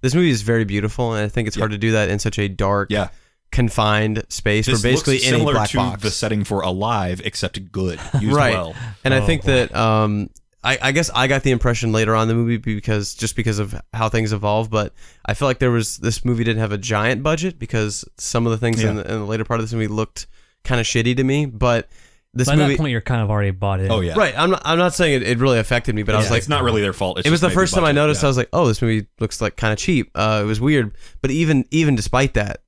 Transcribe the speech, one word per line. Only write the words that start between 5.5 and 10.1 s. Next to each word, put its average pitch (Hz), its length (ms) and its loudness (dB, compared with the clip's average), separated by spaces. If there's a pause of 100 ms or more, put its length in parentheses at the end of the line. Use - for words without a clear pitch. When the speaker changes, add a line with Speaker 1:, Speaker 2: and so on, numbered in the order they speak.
Speaker 1:
black 107 160 0
Speaker 2:
to - 80 -4
Speaker 1:
box. 95 240 -2
Speaker 2:
the 107 80 0
setting 107 340 -2
for 98 160 -2
Alive, 92 640 -2
except 95 480 -8
good, 92 260 -4 (220)
used 127 160 2
Speaker 1:
Right. 135 160 2
Speaker 2:
well. 82 220 -4 (300)
Speaker 1:
And 135 100 2
I 131 60 4
Speaker 3:
Oh, 104 60 0
Speaker 1:
think 151 160 2
Speaker 3:
boy. 143 100 2 (160)
Speaker 1:
that, - 60 -14
um, 107 540 0 (340)